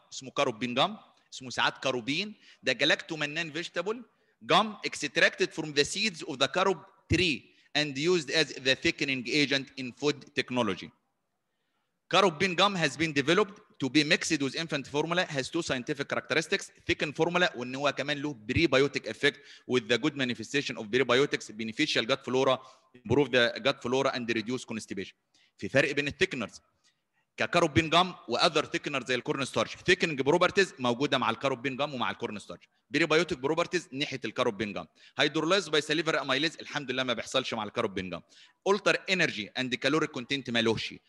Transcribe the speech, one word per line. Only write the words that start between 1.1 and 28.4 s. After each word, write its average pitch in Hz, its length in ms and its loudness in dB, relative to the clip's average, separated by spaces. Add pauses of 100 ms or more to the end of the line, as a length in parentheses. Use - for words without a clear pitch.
اسمه 131 180 -12
ساعات 143 280 0
كاروبين. 139 560 -2 (280)
ده 127 120 0
galactomannan 151 840 -2
vegetable 175 380 -6 (560)
gum 196 140 6 (220)
extracted 170 600 2 (120)
from 156 140 -6
the 143 100 4
seeds 185 380 -4
of 143 140 -8
the 131 120 2
carob 185 300 2 (360)
tree 160 380 0 (260)
and 147 180 -2
used 160 340 0 (100)
as 147 80 2 (180)
the 131 80 4 (100)
thickening 139 380 0 (200)
agent 135 240 0 (140)
in 127 60 -6 (140)
food 147 160 0 (220)
technology. 117 500 -2 (1200)
Carob 175 280 4
bean 185 200 0
gum 202 140 4 (100)
has 143 80 2 (100)
been 165 100 -2 (100)
developed 190 340 2 (260)
to 135 140 0
be 151 60 6 (100)
mixed 156 340 0
with 135 80 -4 (100)
infant 147 300 -6
formula, 165 280 0 (140)
has 131 180 -2
two 165 140 0
scientific 139 440 -4
characteristics, 143 580 -2 (160)
thickened 165 300 -2
formula، 170 400 2
وإن 123 180 -8
هو 139 180 0
كمان 139 260 -4
له 143 180 -6 (160)
prebiotic 139 540 2
effect 139 320 0 (320)
with 120 180 0
the 151 100 4
good 139 180 -2
manifestation 127 600 -4
of 113 140 -8
prebiotics, 127 600 2
beneficial 113 540 -2
gut 131 200 0
flora, 131 340 2 (360)
improve 123 360 2
the 120 340 4
gut 135 180 0
flora 131 320 2
and 120 160 -4
reduce 113 340 -4
constipation. 104 500 -10 (440)
في 101 100 -8
فرق 143 240 2
بين 143 160 -2
الثيكنرز 135 520 -4 (760)
ككاروب 160 380 2
بين 160 160 4
جام 175 240 4 (140)
وأذر 147 360 2